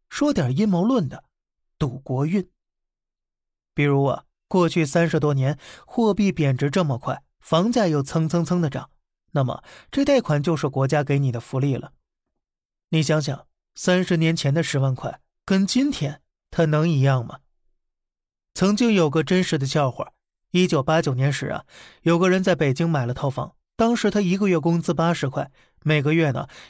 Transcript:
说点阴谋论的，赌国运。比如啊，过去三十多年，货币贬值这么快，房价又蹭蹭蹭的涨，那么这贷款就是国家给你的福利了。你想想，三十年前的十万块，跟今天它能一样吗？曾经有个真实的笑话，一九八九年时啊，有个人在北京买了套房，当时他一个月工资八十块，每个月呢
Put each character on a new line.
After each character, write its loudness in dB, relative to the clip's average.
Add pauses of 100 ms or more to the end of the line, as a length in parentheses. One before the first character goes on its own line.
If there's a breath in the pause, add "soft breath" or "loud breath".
说 0
点 0
阴 2
谋 2
论 2
的， -14 (560)
赌 -4
国 -2
运。 -2 (1200)
比 0
如 2
啊， -4 (240)
过 2
去 0
三 2
十 0
多 0
年， 0 (300 loud breath)
货 0
币 2
贬 0
值 0
这 0
么 -2
快， -8 (160)
房 0
价 2
又 2
蹭 -2
蹭 0
蹭 0
的 0
涨， -10 (400)
那 0
么 -6 (300 loud breath)
这 0
贷 4
款 0
就 0
是 -2
国 -2
家 0
给 0
你 0
的 -4
福 -6
利 0
了。 -12 (960)
你 0
想 0
想， -8 (300)
三 0
十 0
年 0
前 -2
的 0
十 -2
万 0
块， -12 (240)
跟 0
今 0
天 -8 (280)
它 0
能 2
一 2
样 2
吗？ -14 (1120)
曾 0
经 2
有 4
个 0
真 0
实 0
的 -2
笑 0
话， -8 (380)
一 4
九 0
八 2
九 -2
年 0
时 -6
啊， -8 (380 loud breath)
有 2
个 2
人 2
在 2
北 0
京 0
买 -2
了 -4
套 -4
房， -10 (220)
当 2
时 0
他 0
一 0
个 0
月 2
工 0
资 0
八 0
十 -2
块， -6 (320 soft breath)
每 2
个 0
月 2
呢 -8 (220 loud breath)